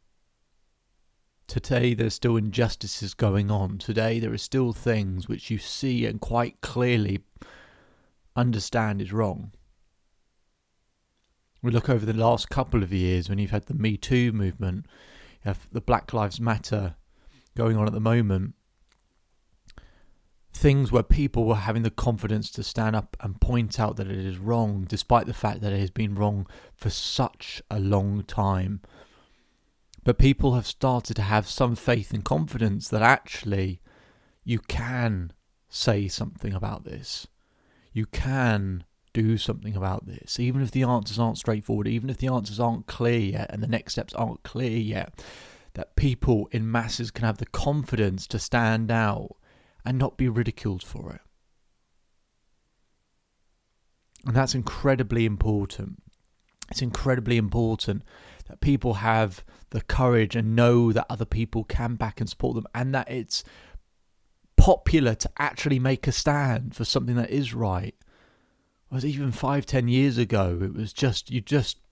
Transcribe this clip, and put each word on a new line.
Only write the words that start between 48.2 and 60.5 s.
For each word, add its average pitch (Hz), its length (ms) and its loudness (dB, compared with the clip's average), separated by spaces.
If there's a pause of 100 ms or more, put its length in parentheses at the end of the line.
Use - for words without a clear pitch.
to - 140 -4
stand 113 500 0
out 110 460 0 (480)
and 127 140 -2
not 127 180 0
be 127 140 0
ridiculed 107 520 -2
for - 300 -12
it. 85 100 -16 (3000)
And 127 80 -2
that's 131 220 2
incredibly 120 720 0
important. 104 760 -2 (680)
It's - 120 -4
incredibly 120 540 0
important 110 680 0 (440)
that - 140 -10
people 135 320 4
have 110 500 2 (280)
the 113 100 -2
courage 120 560 4
and 110 180 0